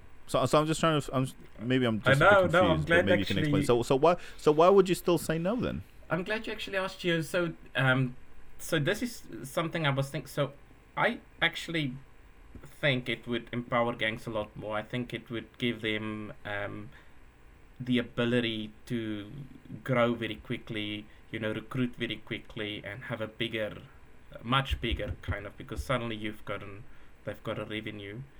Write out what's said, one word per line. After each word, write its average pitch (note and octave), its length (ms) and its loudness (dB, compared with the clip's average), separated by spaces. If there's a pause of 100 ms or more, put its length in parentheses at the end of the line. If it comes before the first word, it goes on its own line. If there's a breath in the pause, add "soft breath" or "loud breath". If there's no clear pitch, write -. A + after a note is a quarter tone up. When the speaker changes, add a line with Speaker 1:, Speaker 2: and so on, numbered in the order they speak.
(280)
Speaker 1:
So, C3 180 2
so D3+ 140 6
I'm D3+ 80 2
just D#3 140 0
trying D#3+ 200 4
to, - 140 -4
I'm C3 80 4
s-, C3 120 -4 (220)
maybe B2+ 280 2
I'm A2 200 2
Speaker 2:
I B2+ 100 4
Speaker 1:
just C#3+ 60 6
a E3 40 8
bit F#3+ 60 10
Speaker 2:
know, - 0 -
no, G3 100 8
I'm F3 100 4
Speaker 1:
confused, D#3+ 380 4
but E3+ 60 4
Speaker 2:
glad F#3 100 6
Speaker 1:
maybe F#3+ 140 6
you F#3+ 60 0
can G3 120 0
explain. - 240 4
Speaker 2:
actually - 40 2
Speaker 1:
So, A#2+ 180 6
so C#3 120 4
why, D#3+ 220 6 (180 loud breath)
so - 160 4
why D#3+ 160 8
would G3 220 8
you F3 60 4
still F3 220 4
say D#3+ 200 -2
no F3+ 180 0
then? D2 260 -2 (280)
Speaker 2:
I'm F3 140 0
glad G#3+ 240 -4
you A#3+ 40 -4
actually G3+ 260 -6
asked, F#3 280 -4
you. E3 160 2
So, E3+ 320 0 (240)
um, C3 400 4 (400)
so - 200 -2
this D#3+ 240 0
is - 220 -6 (200)
something E3 440 -2
I C#3 40 4
was C3+ 180 0
thinking. - 180 -8
So C3+ 240 -2 (460)
I G#3 220 2 (220)
actually E3 520 -2 (880)
think B2+ 260 2
it A2+ 180 -4
would A#2+ 280 -2
empower A#2+ 400 0
gangs A2 340 -4
a A#2 40 -6
lot G#2+ 260 -4
more. G#2 180 -6
I A2 60 -2
think A#2+ 320 -6
it A2 160 -8
would A2+ 160 -6 (120)
give A#2 240 -2
them, G#2+ 520 -4 (120)
um, G#2 440 -6 (920 loud breath)
the B2 160 2
ability A#2 720 0 (180)
to G#2+ 400 -4 (580)
grow A#2+ 280 2
very A2 220 -4
quickly, G#2 720 -6 (260 soft breath)
you A2 80 -6
know, G#2+ 140 -2
recruit A#2+ 440 -2
very A2 200 -4
quickly G#2 680 -8
and G#2 200 -12
have A2+ 160 -6
a G#2+ 60 -6
bigger, A2 500 -6 (680)
much C3+ 380 0
bigger G#2 400 -2
kind G2+ 240 -4
of, G2+ 120 -14
because - 240 -8
suddenly A#2+ 320 -2
you've G#2+ 300 -8
got G2+ 180 -6
an, G2+ 220 -12 (400 soft breath)
they've - 220 -8
got A2 120 -4
a G#2+ 60 -4
revenue. G#2+ 540 -8 (220 soft breath)